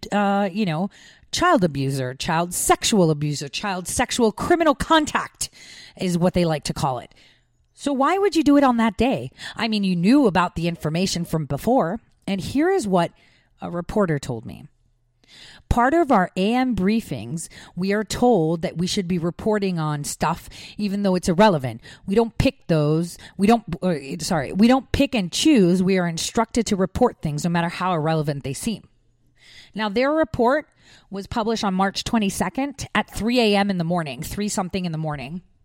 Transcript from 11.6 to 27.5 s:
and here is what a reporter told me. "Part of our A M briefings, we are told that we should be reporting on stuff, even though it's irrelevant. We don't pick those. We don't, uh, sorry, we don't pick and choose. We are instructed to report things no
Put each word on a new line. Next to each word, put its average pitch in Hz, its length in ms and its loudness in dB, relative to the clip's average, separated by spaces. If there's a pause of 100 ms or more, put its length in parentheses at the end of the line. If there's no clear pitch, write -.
and 190 140 -4
here 311 300 0
is 349 180 0
what 175 240 0 (480)
a 180 100 -10
reporter 175 480 -2
told 117 280 -10
me. - 200 -16 (1040)
"Part 254 240 4
of 330 180 4
our 185 260 4
A 202 180 0
M 254 200 0
briefings, 170 760 -2 (260)
we 190 180 -2
are 214 120 0
told 170 580 2
that 156 160 -6
we 180 80 -2
should 185 200 -4
be 175 120 -2
reporting 190 600 -2
on 151 260 -4
stuff, - 440 -4 (300)
even 202 240 -4
though 190 140 2
it's 175 120 -4
irrelevant. 156 540 2 (240)
We 190 80 -2
don't 233 240 2
pick - 300 0
those. 156 500 0 (180)
We 196 100 0
don't, 226 180 4 (180)
uh, 180 160 0 (220)
sorry, 147 320 -2
we 214 160 6
don't 262 240 2
pick 277 220 2
and 185 160 -2
choose. 190 520 4
We 185 160 2
are 175 80 0
instructed 220 600 -2
to 208 100 -2
report 190 440 0
things 147 240 -4
no 170 60 0